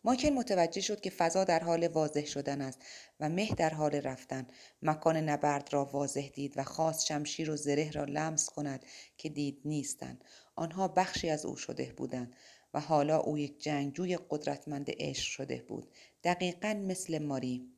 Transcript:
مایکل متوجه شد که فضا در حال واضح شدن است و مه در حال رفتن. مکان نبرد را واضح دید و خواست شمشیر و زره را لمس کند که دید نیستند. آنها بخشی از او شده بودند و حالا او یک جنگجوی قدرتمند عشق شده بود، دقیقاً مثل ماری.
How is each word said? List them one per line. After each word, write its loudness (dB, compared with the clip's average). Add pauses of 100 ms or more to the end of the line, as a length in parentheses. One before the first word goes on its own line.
مایکل 6
متوجه 4
شد -2
که -4
فضا 4
در 4
حال 4
واضح 2
شدن -4
است -6 (420)
و 0
مه 0
در 4
حال 2
رفتن. -4 (360)
مکان 4
نبرد 2
را 4
واضح -2
دید -6
و -2
خواست 0
شمشیر -2
و -2
زره 0
را -4
لمس -2
کند -6 (320)
که -8
دید -2
نیستند. -4 (300)
آنها 0
بخشی 2
از 0
او -4
شده -6
بودند -6 (380)
و 2
حالا 4
او 2
یک -4
جنگجوی -2 (120)
قدرتمند -4
عشق -4
شده -6
بود، -8 (340)
دقیقاً 0
مثل -2
ماری. -4